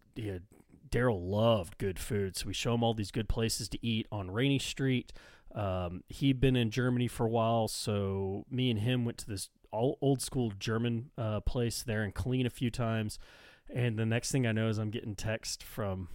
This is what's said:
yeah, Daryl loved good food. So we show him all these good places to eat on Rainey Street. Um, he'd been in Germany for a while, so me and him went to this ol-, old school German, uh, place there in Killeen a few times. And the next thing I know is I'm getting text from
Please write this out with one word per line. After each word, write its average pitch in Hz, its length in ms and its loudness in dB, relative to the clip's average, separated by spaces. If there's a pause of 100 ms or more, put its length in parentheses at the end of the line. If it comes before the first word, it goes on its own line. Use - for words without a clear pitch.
(140)
yeah, 101 240 -6 (500)
Daryl 120 300 4 (100)
loved 104 480 4
good 127 220 -2
food. 98 380 -2
So - 100 -6
we 101 60 -4
show 117 200 0
him 120 100 2
all 117 100 4
these 107 180 -2
good 113 160 -2
places 113 420 0
to - 160 -8
eat 113 260 0
on 98 200 -4
Rainey 135 280 2
Street. - 520 -2 (420)
Um, 92 540 -2
he'd 135 320 2
been 131 160 6
in 117 160 4
Germany 123 360 2
for 120 180 -2
a 110 40 2
while, 113 380 4
so 98 800 -2
me 127 220 2
and 107 80 2
him 123 240 2
went 117 160 -2
to - 80 -12
this 98 220 -6 (240)
ol-, 120 260 2
old 135 220 4
school 120 360 0
German, 117 600 0
uh, 107 240 -2
place - 420 0
there 107 200 0
in 98 100 -2
Killeen 127 320 0
a 120 40 2
few 120 220 -2
times. 113 480 0 (520)
And 120 280 0
the 113 80 2
next 113 240 0
thing 131 160 2
I 113 40 2
know 110 160 2
is 107 120 0
I'm 107 100 -2
getting 107 260 -6
text - 460 -4
from 92 540 -4